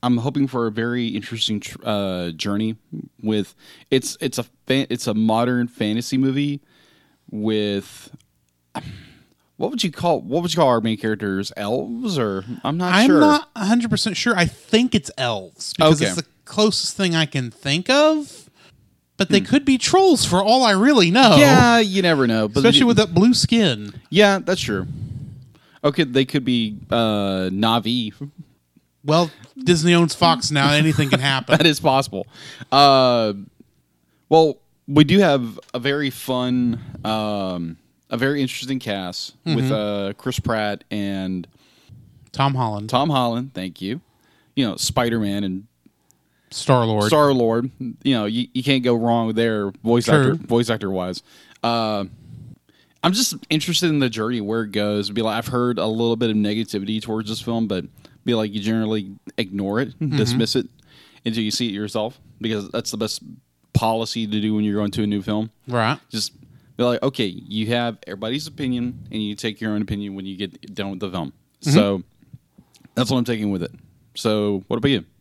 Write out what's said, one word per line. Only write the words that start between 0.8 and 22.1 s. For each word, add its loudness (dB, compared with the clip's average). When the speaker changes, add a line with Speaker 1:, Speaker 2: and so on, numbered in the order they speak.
Speaker 1:
interesting -4
tr-, -14
uh, -4
journey -4
with, -2
it's, 0
it's -4
a -6
fa-, 0
it's -6
a -2
modern 0
fantasy -4
movie -2
with, -4
what -2
would -6
you -2
call, 0
what -4
would -4
you -2
call 6
our 4
main -2
characters? -4
Elves, -4
or -2
I'm -2
not 0
Speaker 2:
I'm 6
Speaker 1:
sure. 6
Speaker 2:
not 4
a -4
hundred 2
percent -2
sure. 0
I 4
think -2
it's -2
elves -6
because 4
Speaker 1:
Okay. 2
Speaker 2:
it's -4
the -6
closest -2
thing 0
I 4
can -4
think -4
of. 2
But -2
they 4
Speaker 1:
Hmm. -4
Speaker 2:
could 2
be 2
trolls 4
for 2
all 4
I 6
really 6
know. 8
Speaker 1:
Yeah, 8
you 2
never 4